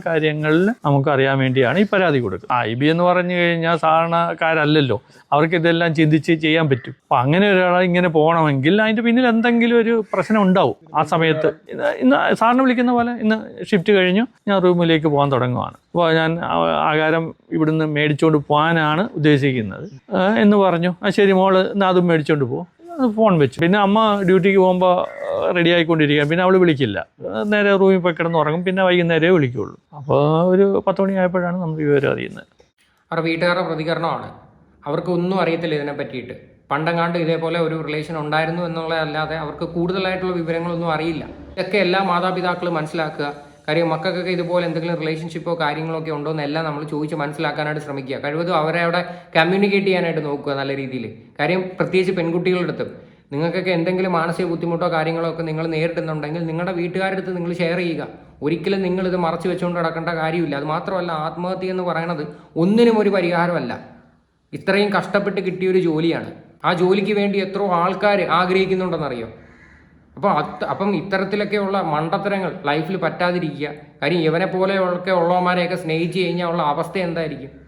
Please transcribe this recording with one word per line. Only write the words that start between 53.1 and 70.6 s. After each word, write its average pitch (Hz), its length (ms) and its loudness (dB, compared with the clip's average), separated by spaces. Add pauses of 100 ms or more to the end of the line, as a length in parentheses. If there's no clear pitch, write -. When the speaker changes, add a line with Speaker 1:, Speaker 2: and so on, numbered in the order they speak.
Speaker 2:
നിങ്ങൾക്കൊക്കെ 165 380 -4
എന്തെങ്കിലും 185 420 -2
മാനസിക 170 340 -2
ബുദ്ധിമുട്ടോ 170 440 -4
കാര്യങ്ങളോ 165 400 -2
ഒക്കെ 165 120 -8
നിങ്ങൾ 160 240 -4
നേരിടുന്നുണ്ടെങ്കിൽ 160 840 -4
നിങ്ങളുടെ 175 220 -4
വീട്ടുകാരുടെ 180 440 -4
അടുത്ത് 185 200 -6
നിങ്ങൾ 170 160 -4
ഷെയർ 170 260 -2
ചെയ്യുക. 160 280 -4 (360)
ഒരിക്കലും 170 400 -2
നിങ്ങളിത് 185 340 -2
മറച്ചു 170 320 -2
വെച്ചുകൊണ്ട് 175 320 -4
നടക്കേണ്ട 165 280 -4
കാര്യമില്ല. 160 480 -2
അത് 143 80 -6
മാത്രമല്ല, 170 480 -4
ആത്മഹത്യ 175 640 -6
എന്ന് 185 80 -4
പറയണത് 165 420 -4 (320)
ഒന്നിനും 214 460 4
ഒരു 196 140 2
പരിഹാരമല്ല. 170 640 -2 (760)
ഇത്രയും 196 440 0
കഷ്ടപ്പെട്ട് 202 500 -2
കിട്ടിയൊരു 185 420 0
ജോലിയാണ്. 151 440 -2 (320)
ആ 160 80 2
ജോലിക്ക് 196 480 2
വേണ്ടി 202 180 0
എത്രയോ 196 300 -2 (140)
ആൾക്കാർ 196 380 0 (200)
ആഗ്രഹിക്കുന്നുണ്ടെന്നറിയോ? 175 880 -2 (880)
അപ്പോൾ 180 220 0
അത്, - 260 -6